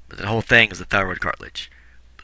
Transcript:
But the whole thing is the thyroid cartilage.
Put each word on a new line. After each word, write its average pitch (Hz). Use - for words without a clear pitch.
But -
the 95
whole 110
thing 113
is 90
the 92
thyroid 95
cartilage. -